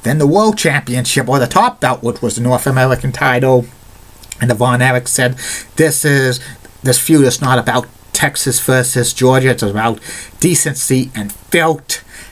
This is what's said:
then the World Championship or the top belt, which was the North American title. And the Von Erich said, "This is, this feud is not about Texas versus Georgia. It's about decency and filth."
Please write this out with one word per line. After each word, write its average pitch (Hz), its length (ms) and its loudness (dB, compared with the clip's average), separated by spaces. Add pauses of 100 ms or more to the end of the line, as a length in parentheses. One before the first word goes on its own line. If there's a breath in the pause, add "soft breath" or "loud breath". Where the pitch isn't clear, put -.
then 139 160 0
the 143 80 4
World 208 300 2
Championship 127 720 -2
or 139 120 2
the 120 80 2
top - 320 0
belt, 127 240 -2
which 117 180 -4
was 117 140 -4
the 120 60 -6
North 123 260 0
American 131 440 0
title. 127 540 2 (760)
And 123 120 0
the - 20 2
Von 123 280 0
Erich 127 260 0
said, 127 300 -2 (400 loud breath)
"This 156 280 2
is, 135 340 2 (440 loud breath)
this 127 160 2
feud 151 260 4
is 123 160 0
not 127 160 2
about 120 300 -2 (260)
Texas - 460 -2
versus 127 540 0
Georgia. 131 360 2
It's 120 140 -2
about 107 360 -2 (400 loud breath)
decency 139 760 0
and 101 160 -8
filth." - 720 -2 (280 loud breath)